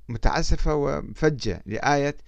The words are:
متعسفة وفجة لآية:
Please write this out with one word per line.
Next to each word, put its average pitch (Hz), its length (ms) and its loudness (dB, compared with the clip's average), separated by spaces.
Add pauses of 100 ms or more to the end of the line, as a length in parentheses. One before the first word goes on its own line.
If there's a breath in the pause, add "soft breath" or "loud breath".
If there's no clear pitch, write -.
متعسفة 156 640 2
وفجة 143 920 -2
لآية: 139 520 0 (100)